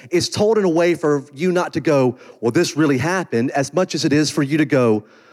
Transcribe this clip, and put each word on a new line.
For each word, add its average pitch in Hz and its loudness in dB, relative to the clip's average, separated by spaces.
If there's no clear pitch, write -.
it's 175 0
told 214 0
in 202 2
a 185 2
way 170 2
for 147 0
you 170 -2
not 175 -2
to 160 -4
go, 135 2
"Well, 117 0
this 165 0
really 143 2
happened," 139 -2
as 139 -4
much 180 -2
as 151 -4
it 151 0
is 147 2
for 156 -2
you 143 0
to 151 2
go, 120 2